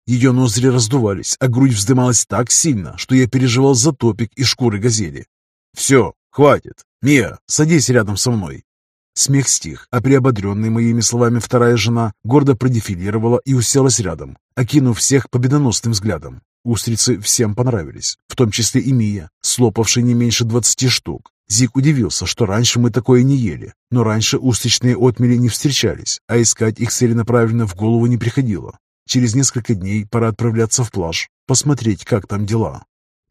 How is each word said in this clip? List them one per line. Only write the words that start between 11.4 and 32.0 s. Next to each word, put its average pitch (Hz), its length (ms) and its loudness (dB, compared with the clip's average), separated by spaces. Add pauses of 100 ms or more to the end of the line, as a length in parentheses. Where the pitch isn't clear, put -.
жена 113 380 0 (100)
гордо 139 320 4
продефилировала 110 880 -2
и 135 80 -2
уселась 131 480 2
рядом, 78 380 -8 (180)
окинув 127 420 0
всех - 300 0
победоносным 127 640 0
взглядом. 98 480 -6 (240)
Устрицы 113 560 -2
всем 107 340 -2
понравились, 98 640 -4 (100)
в - 100 -14
том 120 140 2
числе 117 300 -2
и 117 100 -2
Мия, 104 380 -2 (140)
слопавшей 113 600 0
не 120 120 2
меньше 120 300 0
двадцати 117 440 0
штук. - 420 -4 (160)
Зик 117 300 0
удивился, 135 480 0
что 110 220 -2
раньше 113 340 0
мы 120 100 2
такое 123 320 2
не 139 140 2
ели, 95 380 -6 (160)
но 123 120 2
раньше 110 360 0
устричные 123 580 0
отмели 123 400 2
не 120 140 2
встречались, - 760 -4
а 117 140 0
искать 113 400 0
их 113 100 -2
целенаправленно 117 760 0
в 92 100 -8
голову 117 300 2
не 120 100 2
приходило. 110 640 -4 (280)
Через 123 280 0
несколько 123 400 0
дней 101 360 -4
пора 117 180 0
отправляться 113 560 -2
в 107 60 -6
Плаж, 82 380 -6 (180)
посмотреть, 127 600 0